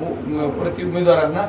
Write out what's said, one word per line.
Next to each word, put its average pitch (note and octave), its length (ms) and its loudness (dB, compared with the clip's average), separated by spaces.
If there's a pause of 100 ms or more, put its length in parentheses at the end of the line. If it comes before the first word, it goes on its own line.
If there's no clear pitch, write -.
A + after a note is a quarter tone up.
उ-, D3+ 480 -4
प्रति F3 340 -4
उमेदवारांना, E3+ 640 2